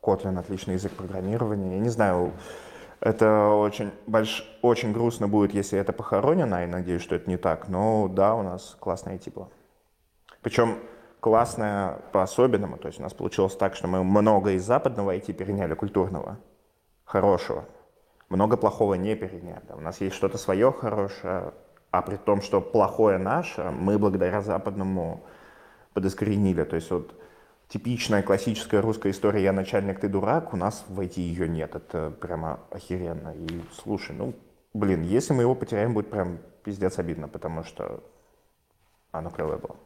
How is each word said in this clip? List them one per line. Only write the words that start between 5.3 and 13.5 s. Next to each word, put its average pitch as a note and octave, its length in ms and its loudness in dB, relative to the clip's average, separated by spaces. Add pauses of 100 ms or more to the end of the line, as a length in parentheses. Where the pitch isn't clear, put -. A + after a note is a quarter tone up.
если G2 240 0
это G2 140 0
похоронено, A2 720 2
и - 20 -4
надеюсь, F2 360 -2
что - 120 -4
это E2+ 160 -4
не F2+ 60 0
так. E2+ 320 0
Но G#2 400 2
да, G2 260 4
у A2+ 80 0
нас F2+ 380 -8
классное F#2+ 320 -6
I F#2 60 -8
T - 120 -12
было. - 180 -14 (920)
Причём A2+ 360 2 (420)
классное G#2+ 800 2 (140)
по-особенному. G2+ 640 2
То - 120 -10
есть - 120 -12
у - 20 -10
нас - 120 -8
получилось F#2+ 420 0